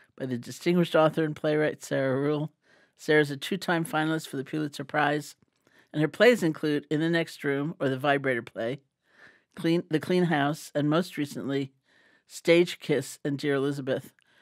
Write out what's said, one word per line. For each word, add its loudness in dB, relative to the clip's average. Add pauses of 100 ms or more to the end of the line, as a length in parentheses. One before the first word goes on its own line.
(160)
by -8
the -4
distinguished 0
author 4
and -2
playwright -2
Sarah -2
Ruhl. -2 (440)
Sarah 4
is 2
a -6
two-time -2
finalist -2
for -10
the -4
Pulitzer -6
Prize, -2 (580)
and -2
her 2
plays 6
include 0
In 0
the 0
Next -2
Room, -2
or 0
the -2
Vibrator 2
Play, -6 (760)
Clean, 0
The 0
Clean 2
House, 0
and 0
most 0
recently, -6 (540)
Stage 2
Kiss -4
and -4
Dear -2
Elizabeth. -4 (300)